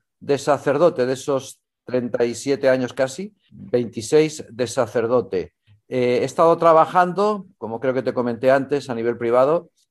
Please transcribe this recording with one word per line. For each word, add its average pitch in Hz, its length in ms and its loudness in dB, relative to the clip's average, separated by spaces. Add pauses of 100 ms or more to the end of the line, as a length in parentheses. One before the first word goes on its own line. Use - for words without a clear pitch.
(180)
de 139 200 -2
sacerdote, 143 680 0
de 127 60 0
esos 131 480 -6 (240)
treinta 120 400 -2
y 120 100 0
siete 135 340 0
años 131 260 0
casi, 139 380 -4 (200)
veintiséis 120 960 0
de 117 160 -6
sacerdote. 113 840 -2 (340)
Eh, 123 360 0
he - 20 0
estado 165 320 2
trabajando, 180 880 2 (120)
como 113 200 -8
creo 131 160 -2
que 127 80 -2
te 117 120 -4
comenté 120 360 0
antes, 135 400 0
a 120 60 -6
nivel 113 220 -4
privado. 131 520 0 (200)